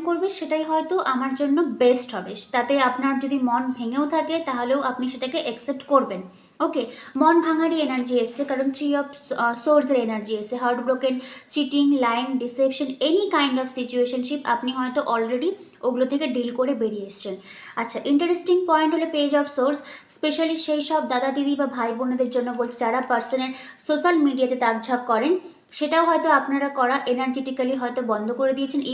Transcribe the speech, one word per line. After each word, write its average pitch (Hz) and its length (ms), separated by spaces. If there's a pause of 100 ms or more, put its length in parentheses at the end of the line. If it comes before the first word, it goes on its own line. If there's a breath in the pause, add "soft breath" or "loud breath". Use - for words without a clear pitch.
করবে 349 220 (100)
সেটাই 311 320
হয়তো 320 240 (180)
আমার 262 280
জন্য 285 180 (220)
বেস্ট 254 360
হবে, 185 160 (220)
তাতে 247 200 (160)
আপনার 269 240 (100)
যদি 277 140 (100)
মন 240 140 (160)
ভেঙেও 240 260 (100)
থাকে 311 220 (120)
তাহলেও 247 320 (100)
আপনি 254 220
সেটাকে 262 340
অ্যাকসেপ্ট 254 360 (100)
করবেন। 220 300 (380 loud breath)
ওকে, 311 220 (340 loud breath)
মন 320 280
ভাঙারই 320 420
এনার্জি 247 280 (100)
এসছে, 262 200
কারণ 269 220 (100)
three 285 240
of, 277 60
আহ, - 560
swords-এর 285 440
এনার্জি 214 340
এসছে, 247 160
হার্টব্রোকেন, 254 580 (380 loud breath)
চিটিং, 285 320 (200)
লাইং, 240 220 (160)
ডিসেপশন, 269 460 (200)
any 392 160 (120)
kind 277 260
of 254 40 (120)
situationship 247 600 (140)
আপনি 247 240
হয়তো 254 220 (140)
already 247 360 (360 loud breath)
ওগুলো 254 260
থেকে 294 140
ডিল 240 320
করে 262 140 (100)
বেরিয়ে 208 280
এসছেন। - 240 (460 loud breath)
আচ্ছা, 226 180 (140)
ইন্টারেস্টিং 349 440 (100)
পয়েন্ট 311 280
হলো 320 120 (100)
page 285 240
of 285 60 (100)
swords, 285 240 (360 loud breath)
specially 320 400 (100)
সেই 302 240
সব 311 120 (100)
দাদা 262 240
দিদি 285 240
বা 277 60
ভাই 240 320
বোনেদের 254 360
জন্য 247 140 (120)
বলছি 233 240
যারা 233 160 (100)
পার্সনের 254 400 (360 loud breath)
সোশ্যাল 320 300 (100)
মিডিয়াতে 254 380
দাগঝাগ 233 360 (120)
করেন, 240 200 (460 loud breath)
সেটাও 320 320
হয়তো 320 180 (120)
আপনারা 277 280
করা 262 280 (160)
এনার্জেটিক্যালি 262 680
হয়তো 247 200
বন্ধ 214 260 (120)
করে 269 180
দিয়েছেন। 277 220 (140)